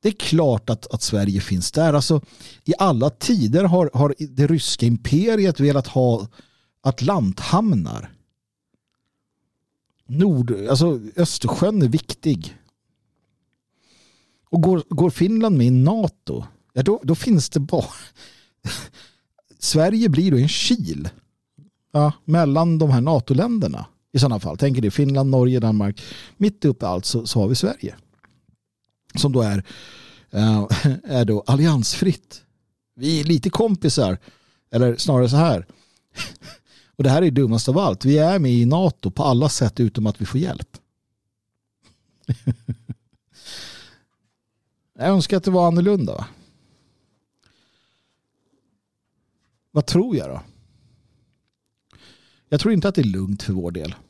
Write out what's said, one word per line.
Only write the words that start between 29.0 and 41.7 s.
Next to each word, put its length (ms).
Som 180
då 100
är, 220
eh, 380
<laughs> 180
är 200
då 220
alliansfritt. 960
Vi 240
är 40
lite 260
kompisar. 680
Eller 260
snarare 320
så 80
här. 300
<laughs> 680
Och 80
det 60
här 120
är 80
dummast 380
av 100
allt. 260
Vi 140
är 200
med 140
i 120
nato 460
på 120
alla 260
sätt 320
utom 260
att 140
vi 60
får 140
hjälp. 360